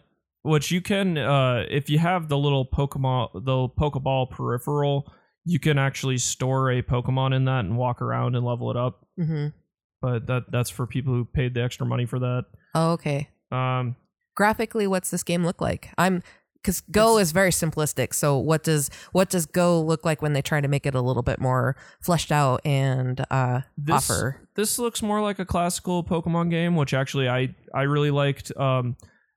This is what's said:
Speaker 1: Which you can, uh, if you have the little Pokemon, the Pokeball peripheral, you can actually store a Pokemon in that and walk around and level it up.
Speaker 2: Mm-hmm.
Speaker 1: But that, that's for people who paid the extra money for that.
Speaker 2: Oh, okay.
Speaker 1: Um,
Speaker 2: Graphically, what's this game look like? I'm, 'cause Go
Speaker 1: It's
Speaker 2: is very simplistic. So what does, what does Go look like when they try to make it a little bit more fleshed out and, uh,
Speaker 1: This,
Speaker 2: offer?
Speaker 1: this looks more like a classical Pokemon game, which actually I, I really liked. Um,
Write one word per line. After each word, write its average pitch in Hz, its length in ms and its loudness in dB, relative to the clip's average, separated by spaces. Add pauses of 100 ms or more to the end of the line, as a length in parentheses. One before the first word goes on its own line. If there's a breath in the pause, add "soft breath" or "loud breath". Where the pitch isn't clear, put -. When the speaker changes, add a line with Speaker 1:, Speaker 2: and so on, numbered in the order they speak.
(420)
Speaker 1:
Which 151 280 2
you 175 120 0
can, 196 340 0
uh, 127 540 2
if 139 180 -2
you 147 100 2
have 170 300 0
the 143 100 0
little 139 280 2
Pokemon, 135 680 -2 (120)
the 131 240 0
Pokeball 135 640 -2
peripheral, 143 800 -2 (340 soft breath)
you 170 140 0
can 151 200 2
actually 135 400 0
store 131 520 0
a 123 120 0
Pokemon 131 520 0
in 131 120 2
that 131 140 0
and 104 180 -2
walk 123 240 -2
around 123 340 -2
and 120 80 -2
level 120 260 -4
it 120 60 -4
up. 123 300 -4 (120)
Speaker 2:
Mm-hmm. 156 300 -2 (540)
Speaker 1:
But 123 260 -2
that, 127 220 -2
that's 120 200 -2
for - 160 -6
people 127 260 -4
who 120 140 0
paid 127 260 -2
the 120 100 -2
extra 123 240 -4
money 120 200 -2
for 127 140 -6
that. 123 260 -2 (280 soft breath)
Speaker 2:
Oh, 165 180 2
okay. 147 360 -4 (240)
Speaker 1:
Um, 127 440 -2 (380)
Speaker 2:
Graphically, 214 520 0
what's 190 240 -2
this 180 120 -4
game 175 220 0
look 175 160 -2
like? - 380 -4
I'm, 180 240 2 (420 soft breath)
'cause 185 160 -2 (100)
Go 220 280 6
Speaker 1:
It's 185 100 4
Speaker 2:
is 151 40 -4
very 185 180 4
simplistic. 151 640 -2
So 143 240 2
what 147 240 2
does, 151 260 2 (240 loud breath)
what 185 160 4
does 180 160 0
Go 175 380 2
look 160 240 0
like 156 160 0
when 151 100 0
they 139 80 0
try 147 220 0
to 143 60 0
make 143 180 0
it 139 80 0
a 127 80 0
little 123 200 0
bit 127 160 -2
more 127 380 0 (240 loud breath)
fleshed - 320 0
out 139 320 4
and, 131 640 0
uh, 127 300 2 (160)
Speaker 1:
This, 143 340 2
Speaker 2:
offer? - 440 -2
Speaker 1:
this 214 240 -2
looks 233 240 -4
more 208 180 0
like 208 180 -2
a 190 60 -6
classical 175 580 -2
Pokemon 170 460 0
game, 170 280 0
which 143 180 0
actually 135 340 0
I, 127 260 0 (200)
I 135 80 0
really 147 280 2
liked. 143 460 -2
Um, 131 400 0 (400 soft breath)